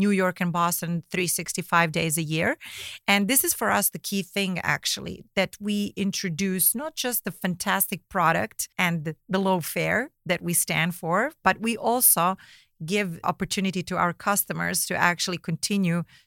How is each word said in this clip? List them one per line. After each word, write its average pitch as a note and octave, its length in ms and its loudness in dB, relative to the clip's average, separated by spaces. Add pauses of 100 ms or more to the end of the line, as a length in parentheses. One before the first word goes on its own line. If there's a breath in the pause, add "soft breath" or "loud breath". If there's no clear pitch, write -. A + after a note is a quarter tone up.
New G3+ 40 4
York F#3 300 2
and F3 120 2
Boston, E3+ 580 0
three F3+ 160 -2
sixty-five E3+ 640 0
days E3 260 0
a E3+ 60 0
year. D#3+ 360 0 (500 loud breath)
And G3+ 180 4
this C4 160 2
is F4 120 0
for G#3 180 -2
us G3+ 180 2
the F#3 80 -10
key G3 240 -4
thing, F#3+ 380 -2
actually, - 640 -4 (100)
that F#3 260 0
we G#3 360 -2
introduce F#3+ 800 0
not D#4 180 -8
just B3 300 -4
the F#3 80 -4
fantastic F#3 760 -2
product F3 600 0 (100)
and E3 380 -2 (120)
the F#3 120 0
low F#3+ 200 2
fare F3 500 -2 (160)
that E3+ 160 0
we E3+ 120 -2
stand E3 400 0
for, G3 380 0 (100)
but F#3 180 2
we A3+ 160 -2
also F#3+ 600 4 (480 loud breath)
give F#3 400 -2
opportunity F#3 600 -2
to F3+ 120 -4
our E3+ 160 2
customers F3+ 720 0
to F#3 100 -2
actually F3 420 2
continue F3 640 0 (240 soft breath)